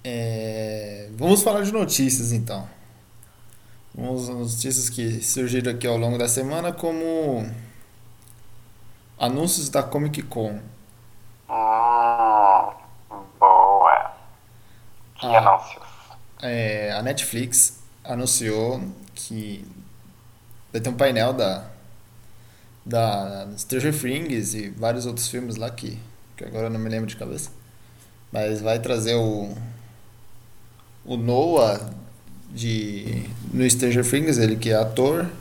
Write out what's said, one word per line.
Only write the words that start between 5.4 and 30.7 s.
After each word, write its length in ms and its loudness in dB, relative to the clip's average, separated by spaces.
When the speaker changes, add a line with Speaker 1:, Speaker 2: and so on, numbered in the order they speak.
Speaker 1:
aqui 140 -6
ao 120 0
longo 200 0
da 100 0
semana, 440 -2
como 760 -2
anúncios 520 -2
da 140 0
Comic 400 -4
Con. 360 -6
Speaker 2:
Hum, 1200 6
boa. 720 8
Que 120 -6
Speaker 1:
Ah. 120 8
Speaker 2:
anúncios? 440 2
Speaker 1:
É, 520 -2
a 80 -4
Netflix 800 0
anunciou 760 -2
que 540 -10
vai 100 -4
ter 80 -4
um 40 -4
painel 400 2
da, 320 -2
da 600 -2
Stranger 400 -2
Things 560 -4
e 160 -8
vários 360 -2
outros 220 -6
filmes 300 -8
lá 120 -6
que, 300 -12
que 80 -12
agora 220 -6
eu 20 -4
não 100 -4
me 100 -4
lembro 180 -4
de 100 -12
cabeça. 340 -10
Mas 300 -2
vai 180 0
trazer 360 0
o, 380 0